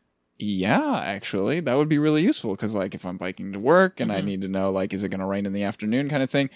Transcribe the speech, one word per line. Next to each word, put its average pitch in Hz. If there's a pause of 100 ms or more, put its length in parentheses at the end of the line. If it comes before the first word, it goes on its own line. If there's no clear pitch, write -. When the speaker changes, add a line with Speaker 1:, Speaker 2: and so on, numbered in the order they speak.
(380)
Speaker 1:
"Yeah, 117
actually, 101
that 127
would 151
be 151
really 151
useful, 170
'cause, 110
like, 98
if 95
I'm 90
biking 95
to 98
work 175
and 113
I 101
Speaker 2:
Mm-hmm. 95
Speaker 1:
need 98
to 95
know, 95
like, 95
is 98
it 98
gonna 95
rain 101
in 98
the 101
afternoon 110
kind 143
of 131
thing, 139